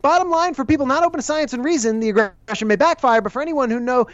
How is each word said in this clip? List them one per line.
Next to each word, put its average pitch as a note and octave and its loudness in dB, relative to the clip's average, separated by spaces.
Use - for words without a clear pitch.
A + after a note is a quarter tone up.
Bottom F4 2
line, E4 0
for C4+ -6
people C#4+ 0
not C#4+ 0
open E4+ 0
to C4 -4
science D4+ -4
and B3 -4
reason, A3+ 0
the A3 -2
aggression G#3 -2
may G#3 2
backfire, C4 2
but G3 -4
for B3+ -6
anyone D4 -2
who A#3+ -2
know, A#3+ 0